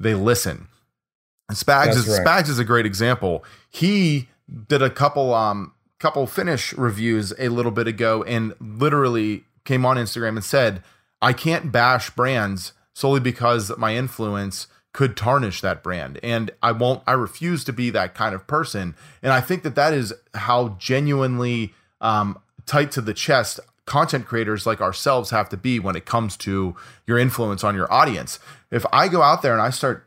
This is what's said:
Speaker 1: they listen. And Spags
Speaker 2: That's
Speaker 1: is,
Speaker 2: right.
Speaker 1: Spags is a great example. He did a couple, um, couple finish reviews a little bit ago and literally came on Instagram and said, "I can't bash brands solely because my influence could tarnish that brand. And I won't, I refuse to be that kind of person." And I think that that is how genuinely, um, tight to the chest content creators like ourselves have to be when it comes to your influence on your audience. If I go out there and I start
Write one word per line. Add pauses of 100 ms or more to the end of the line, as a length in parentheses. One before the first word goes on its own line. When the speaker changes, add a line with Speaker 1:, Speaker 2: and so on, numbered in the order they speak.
Speaker 1:
they
listen. (800)
And
Spags
Speaker 2:
That's
Speaker 1:
is,
Speaker 2:
right.
Speaker 1:
Spags
is
a
great
example. (240)
He (400)
did
a
couple,
um, (280)
couple
finish
reviews
a
little
bit
ago
and
literally (220)
came
on
Instagram
and
said, (400)
"I
can't
bash
brands (220)
solely
because
my
influence (260)
could
tarnish
that
brand.
And (120)
I
won't,
I
refuse
to
be
that
kind
of
person." (260)
And
I
think
that
that
is (220)
how
genuinely, (260)
um, (260)
tight
to
the
chest (260)
content
creators
like
ourselves
have
to
be
when
it
comes
to (320)
your
influence
on
your
audience. (320)
If
I
go
out
there
and
I
start